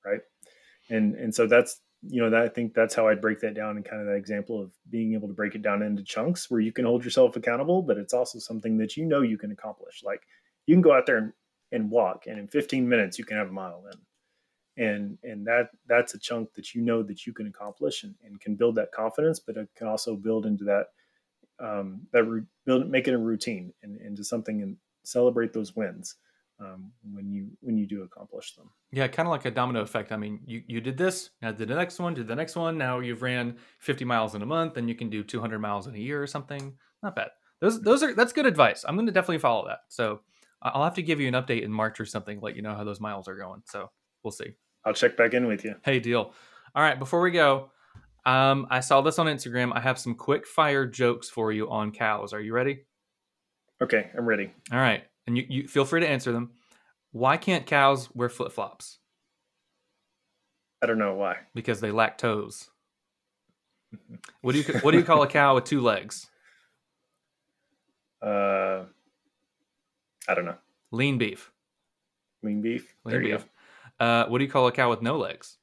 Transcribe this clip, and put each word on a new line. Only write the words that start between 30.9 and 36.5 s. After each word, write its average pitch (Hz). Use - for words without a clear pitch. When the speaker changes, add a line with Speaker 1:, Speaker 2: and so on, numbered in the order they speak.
Speaker 2:
this, 185
now 113
did 110
the 127
next 170
one, 175
did 117
the 117
next 170
one. 165
Now 127
you've 120
ran 123
fifty 131
miles 110
in 104
a 110
month, 160
and 117
you 117
can 113
do 104
two 113
hundred 110
miles 101
in 131
a 104
year 143
or 143
something. 139